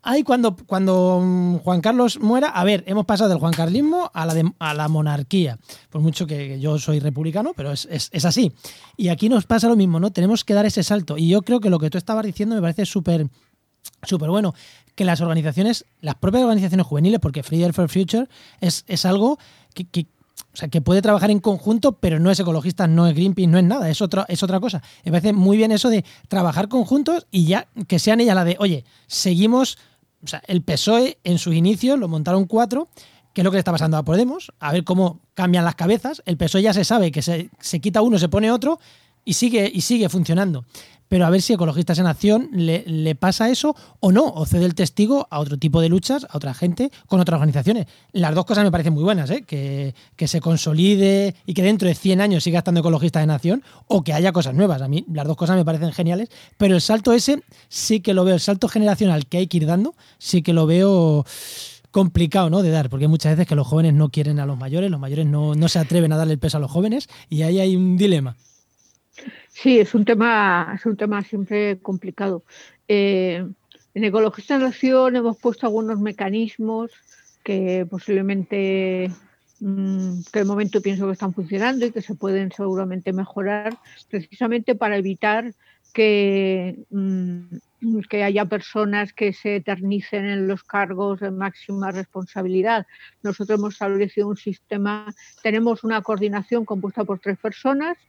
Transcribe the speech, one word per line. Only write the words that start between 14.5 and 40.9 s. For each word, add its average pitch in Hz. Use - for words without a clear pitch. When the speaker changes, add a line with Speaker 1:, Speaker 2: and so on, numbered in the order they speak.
Speaker 1:
que 196
las 170
organizaciones, 165
las 147
propias 233
organizaciones 190
juveniles, 170
porque 143
Fridays 165
for 170
Future 208
es, -
es -
algo 202
que, 180
que, 170
o -
sea, 151
que 160
puede 180
trabajar 208
en 202
conjunto, 214
pero 160
no 180
es 180
ecologista, 175
no 165
es 156
Greenpeace, 180
no 170
es 180
nada, 202
es 147
otra, 190
es 180
otra 185
cosa. 190
Me 175
parece 175
muy 196
bien 220
eso 214
de 214
trabajar 180
conjuntos 277
y 175
ya 175
que 175
sean 220
ellas 220
las 180
de, 175
"Oye, 175
seguimos", 220
o 131
sea, 151
el 175
pesoe 226
en 175
sus 170
inicios 214
lo 208
montaron 170
cuatro, 233
que -
es 175
lo 190
que 190
le 190
está 175
pasando 156
a 151
Podemos, 247
a 147
ver 175
cómo 180
cambian 180
las 170
cabezas. 220
El 175
pesoe 185
ya 214
se 185
sabe 202
que 143
se, 165
se -
quita 208
uno, 226
se 170
pone 214
otro 262
y 196
sigue, 226
y 180
sigue 226
funcionando. 165